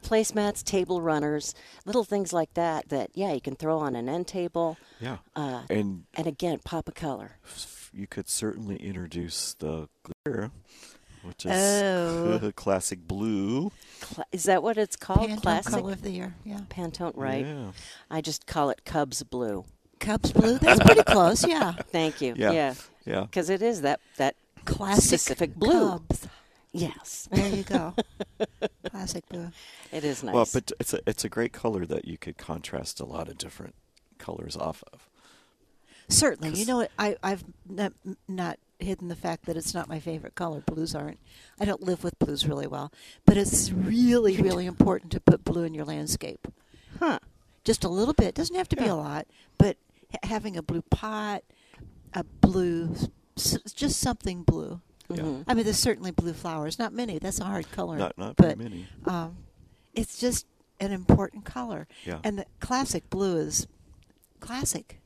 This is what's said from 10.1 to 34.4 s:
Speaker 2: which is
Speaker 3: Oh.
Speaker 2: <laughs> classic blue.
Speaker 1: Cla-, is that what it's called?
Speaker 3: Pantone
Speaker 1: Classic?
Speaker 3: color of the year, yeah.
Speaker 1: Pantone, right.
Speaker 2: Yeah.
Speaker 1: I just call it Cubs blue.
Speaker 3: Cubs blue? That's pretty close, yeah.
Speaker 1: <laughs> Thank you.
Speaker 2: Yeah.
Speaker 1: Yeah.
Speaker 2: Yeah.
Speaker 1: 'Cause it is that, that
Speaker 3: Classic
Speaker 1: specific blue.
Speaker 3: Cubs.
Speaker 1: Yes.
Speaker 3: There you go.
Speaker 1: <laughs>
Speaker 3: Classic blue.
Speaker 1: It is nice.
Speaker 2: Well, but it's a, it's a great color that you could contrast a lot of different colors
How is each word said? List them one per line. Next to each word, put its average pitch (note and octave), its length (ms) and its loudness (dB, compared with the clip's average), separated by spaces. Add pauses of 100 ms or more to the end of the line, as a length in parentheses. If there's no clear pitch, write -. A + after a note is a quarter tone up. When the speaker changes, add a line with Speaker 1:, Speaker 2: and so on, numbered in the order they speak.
Speaker 2:
which F2 220 -14
is F#2 80 -2
Speaker 3:
Oh. E3+ 1000 2
Speaker 2:
<laughs> - 40 -12
classic F#2 500 -2
blue. G#2+ 640 -2 (300)
Speaker 1:
Cla-, - 320 -10
is F3+ 100 -4
that F#3 180 4
what G#3+ 160 0
it's G#3 200 -2
called? A3 320 2
Speaker 3:
Pantone G#3+ 120 -6
Speaker 1:
Classic? G3 320 0
Speaker 3:
color F#3+ 200 -2
of F#3 80 -10
the G3+ 100 -6
year, F#3 320 -8
yeah. G#3 160 -10 (100)
Speaker 1:
Pantone, E3+ 460 -6
right. C3+ 300 -2
Speaker 2:
Yeah. C#3 260 -8 (400)
Speaker 1:
I D#3+ 100 -4
just D3+ 240 -6
call D3 260 0
it - 140 -6
Cubs C#3+ 380 -2
blue. A2 400 -4 (340)
Speaker 3:
Cubs - 360 -2
blue? A#3 260 6
That's - 220 10
pretty A4 220 12
close, F4 440 8
yeah. D#4 240 4
Speaker 1:
<laughs> - 160 -8
Thank D#3+ 340 0
you. B2+ 160 0
Speaker 2:
Yeah. G3+ 140 4
Speaker 1:
Yeah. D3 220 2 (320)
Speaker 2:
Yeah. G2 260 -2
Speaker 1:
'Cause E3+ 180 -2
it F#3+ 120 0
is A3 200 0
that, C#3 200 2 (160)
that C#3 180 0 (300)
Speaker 3:
Classic G3+ 380 4 (180)
Speaker 1:
specific - 340 -2
blue. A3 360 6
Speaker 3:
Cubs. - 360 -6 (460)
Speaker 1:
Yes. - 580 -6
Speaker 3:
There G3 240 2
you G3 80 -4
go. F3 320 -4 (480)
Speaker 1:
<laughs> - 480 -8
Speaker 3:
Classic F#3 380 -8
blue. E3+ 220 -10 (420)
Speaker 1:
It D3 100 -6
is C#3+ 180 -2
nice. A#2 140 -2
Speaker 2:
Well, A#2 160 6
but - 300 -4
it's - 120 -4
a, - 140 -2
it's - 160 -2
a - 60 -4
great A#2 240 -2
color G2+ 320 -2
that D#2+ 200 -4
you E2 120 -10
could - 200 -12
contrast - 600 -10
a - 60 -8
lot D#2 240 -10
of D2+ 80 -16
different - 360 -14 (440)
colors D#2+ 400 -10